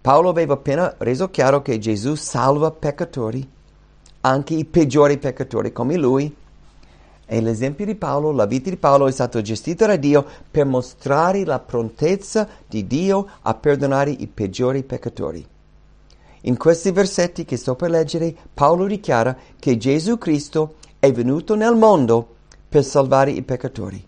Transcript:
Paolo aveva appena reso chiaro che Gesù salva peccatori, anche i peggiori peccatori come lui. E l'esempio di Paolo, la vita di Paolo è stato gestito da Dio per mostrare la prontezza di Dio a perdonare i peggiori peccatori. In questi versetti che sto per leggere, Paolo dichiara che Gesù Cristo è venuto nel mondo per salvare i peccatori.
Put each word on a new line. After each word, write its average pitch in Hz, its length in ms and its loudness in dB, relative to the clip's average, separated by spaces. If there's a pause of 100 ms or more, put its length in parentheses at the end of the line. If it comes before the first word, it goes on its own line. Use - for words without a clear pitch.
Paolo 151 280 4
aveva 160 260 0
appena 147 440 -2
reso 131 320 -2
chiaro 139 320 2
che 120 160 -4
Gesù 110 360 -2
salva 147 560 0
peccatori, 135 760 -6 (720)
anche 143 340 0
i 156 100 -2
peggiori 143 540 4
peccatori 113 540 -6
come 127 240 -4
lui. 143 400 0 (880)
E 113 160 -2
l'esempio 131 460 -4
di 214 80 -4
Paolo, 151 380 -2
la 113 140 0
vita 131 240 -4
di 180 60 -6
Paolo 139 300 4
è 131 60 0
stato 120 280 -4
gestito 127 460 -2
da 208 100 2
Dio 143 280 2 (260)
per 147 160 0
mostrare 143 800 -2
la 143 140 -4
prontezza 165 880 -4 (200)
di 104 200 -6
Dio 190 400 0 (160)
a 110 120 -2
perdonare 143 560 0
i - 160 -8
peggiori 123 560 -2
peccatori. 107 640 -10 (960)
In 123 140 -2
questi 165 340 2
versetti 175 540 -2
che 131 120 -6
sto 127 180 -4
per 170 160 -4
leggere, 160 440 -2 (180)
Paolo 170 340 2
dichiara 131 500 0 (220)
che 127 180 0
Gesù 156 420 0
Cristo 156 580 -2 (220)
è 139 140 4
venuto 135 420 0
nel 220 220 2
mondo 139 600 4 (320)
per 143 160 4
salvare 139 460 2
i - 120 -6
peccatori. 98 640 -8